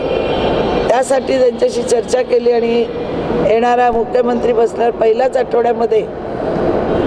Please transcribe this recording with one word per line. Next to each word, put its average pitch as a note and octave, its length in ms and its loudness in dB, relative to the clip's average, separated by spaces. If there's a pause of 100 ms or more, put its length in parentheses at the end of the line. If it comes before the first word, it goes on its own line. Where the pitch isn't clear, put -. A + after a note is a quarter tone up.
(880)
त्यासाठी C4 500 0
त्यांच्याशी A#3+ 440 0
चर्चा B3 400 0
केली A#3+ 300 2
आणि A#3 340 0 (600)
येणारा A#3+ 420 4
मुख्यमंत्री A#3 600 0
बसल्यावर A3+ 400 0
पहिल्याच A#3 440 2
आठवड्यामध्ये A#3 640 0 (1080)